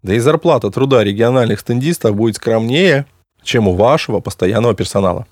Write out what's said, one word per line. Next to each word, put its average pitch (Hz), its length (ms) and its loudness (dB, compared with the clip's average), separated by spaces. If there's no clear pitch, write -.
Да 95 100 -4
и 117 60 2
зарплата 139 520 0
труда 127 340 2
региональных 110 560 0
стендистов 123 560 -2
будет 113 200 0
скромнее, 135 680 0
чем 110 240 0
у 90 80 2
вашего 117 420 2
постоянного 107 560 -2
персонала. 95 580 -2